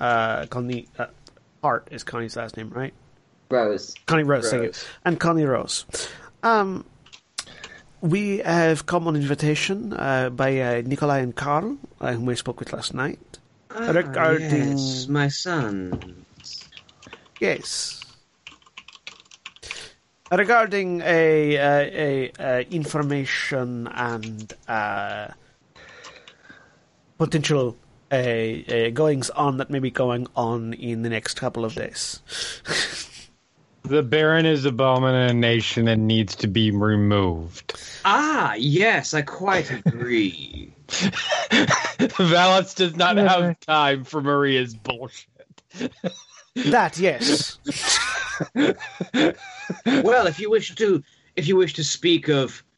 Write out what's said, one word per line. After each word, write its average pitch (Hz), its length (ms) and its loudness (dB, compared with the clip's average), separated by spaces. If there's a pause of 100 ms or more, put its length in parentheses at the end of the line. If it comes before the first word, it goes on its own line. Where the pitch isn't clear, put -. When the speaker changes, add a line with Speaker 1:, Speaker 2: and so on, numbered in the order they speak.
Speaker 1:
Uh, 113 460 0
Connie, 123 420 -8 (100)
uh, 120 80 -6 (560)
Hart 127 300 -2
is 135 100 -12
Connie's 113 340 -8
last 113 200 -10
name, 110 140 -12
right? 131 220 -8 (580)
Speaker 2:
Rose. 110 440 0 (120)
Speaker 1:
Connie 160 180 2
Rose, 127 260 2
thank 120 120 0
you. 113 60 -2
Speaker 3:
Rose. - 160 -12 (200)
Speaker 1:
And 175 160 0
Connie 165 240 2
Rose. - 400 -2 (580)
Um, 208 420 2 (1160)
we 196 380 0
have 165 480 2
come 170 200 0
on 160 100 2
invitation, 151 760 0
uh, 131 380 0
by, 135 300 0
uh, 120 240 0
Nikolai 139 360 0
and 123 160 -4
Carl, 160 400 -2 (240)
uh, 127 140 -4
whom 117 120 -4
we 123 80 0
spoke - 240 -8
with - 140 -12
last - 220 -8
night. - 440 -8 (320)
Speaker 3:
Ah, 226 220 -2
Speaker 1:
Regarding 160 800 2
Speaker 3:
yes, 131 360 -4
my 143 200 2
son. 95 960 -6 (1160)
Speaker 1:
Yes. - 600 -4 (2250)
Regarding 196 720 2
a, 156 560 4
uh, 143 260 4
a, 135 560 -2
uh, 127 200 0 (100)
information 139 1160 -2
and, 110 640 -8 (140)
uh, 104 600 -4 (1900)
potential, 147 580 0 (340)
uh, 139 60 0
uh, 117 760 0
goings 147 400 2
on 143 280 0
that 135 120 -4
may 139 80 -2
be 131 120 -2
going 123 440 0
on 117 380 -2
in 117 300 -6
the 117 60 -2
next 113 260 -4
couple 123 300 -4
of 110 100 -4
days. - 460 -8 (460)
<laughs> - 440 -6 (760)
Speaker 4:
The 143 160 2
Baron 156 440 4
is 151 180 2
abomination 123 1200 4
and 110 180 2
needs 110 300 2
to - 100 -2
be 107 240 2
removed. 101 1040 0 (280)
Speaker 3:
Ah, 226 520 2
yes, 151 580 2
I 151 80 0
quite 180 500 -2
agree. 113 1080 -2
<laughs> - 80 -20
Speaker 4:
Valance 185 1800 2
does 175 240 -2
not 175 220 4
have 180 420 4
time 139 440 2
for 151 180 -4
Maria's 135 520 2
bullshit. 113 540 -10 (480)
<laughs> 247 160 -6 (640)
Speaker 1:
That, 240 420 2
yes. 190 600 0 (960)
<laughs> 269 100 2 (1200)
Speaker 3:
Well, 240 420 4
if 147 120 -4
you 208 100 -4
wish 202 260 0
to, 190 260 2 (340)
if 143 100 -2
you 190 100 4
wish 180 180 4
to 160 100 -4
speak 165 440 2
of 135 340 0 (160)